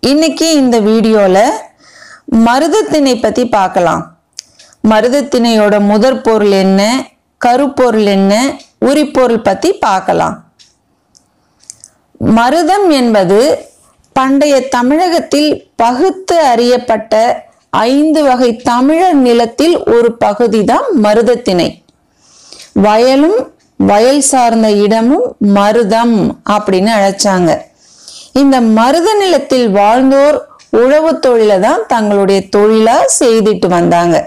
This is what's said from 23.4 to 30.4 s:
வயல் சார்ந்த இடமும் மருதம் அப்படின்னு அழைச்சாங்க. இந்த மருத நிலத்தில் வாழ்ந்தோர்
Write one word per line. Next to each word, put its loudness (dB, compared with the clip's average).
வயல் 2
சார்ந்த 0
இடமும் 0
மருதம் 0
அப்படின்னு 0
அழைச்சாங்க. 0
இந்த 4
மருத 2
நிலத்தில் 0
வாழ்ந்தோர் 2